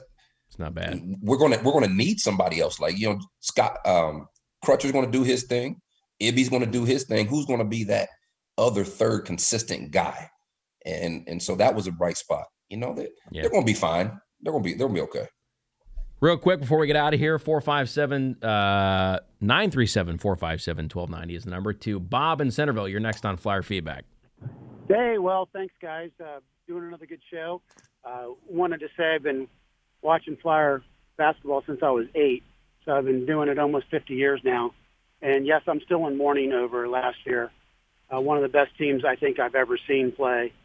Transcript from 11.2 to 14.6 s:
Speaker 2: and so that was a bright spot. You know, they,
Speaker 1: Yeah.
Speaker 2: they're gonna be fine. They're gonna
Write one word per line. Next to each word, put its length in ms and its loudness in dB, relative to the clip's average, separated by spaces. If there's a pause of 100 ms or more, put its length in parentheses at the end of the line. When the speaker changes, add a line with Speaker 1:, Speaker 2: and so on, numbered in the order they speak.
Speaker 2:
and 140 -6
so 140 -2
that 200 4
was 120 -4
a 40 -6
bright 260 -2
spot. 280 -4 (240)
You 80 -10
know, 160 -6
they, 140 -8 (240)
Speaker 1:
Yeah. 100 -8
Speaker 2:
they're 100 0
gonna 140 2
be 80 4
fine. 380 0 (300)
They're 120 -6
gonna 100 0